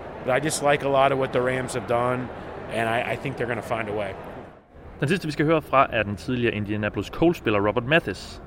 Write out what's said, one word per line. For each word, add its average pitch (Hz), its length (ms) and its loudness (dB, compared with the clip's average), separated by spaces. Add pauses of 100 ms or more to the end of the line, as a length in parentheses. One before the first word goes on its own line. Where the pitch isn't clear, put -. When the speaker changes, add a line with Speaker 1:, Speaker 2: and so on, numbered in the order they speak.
(260)
Speaker 1:
But 127 80 0
I 135 60 4
just 147 240 0
like 143 200 4
a 139 60 0
lot 135 220 6
of 135 80 2
what 135 120 0
the 123 100 2
Rams 127 340 0
have 110 120 -4
done, 123 400 2 (440)
and 113 180 0
I, 113 220 0
I 117 40 -2
think 135 220 -6
they're 120 100 -2
gonna 117 140 -2
find 113 260 -4
a 101 60 -4
way. 101 220 -4 (840)
Speaker 2:
Den 143 80 0
sidste, 175 200 0
vi 151 40 -2
skal 147 140 0
høre 156 160 4
fra, 135 300 4
er 110 120 2
den 101 120 -4
tidligere 120 400 0
Indianapolis 104 540 -2
Colts-spiller 110 580 2
Robert 117 180 2
Mathis, - 600 -2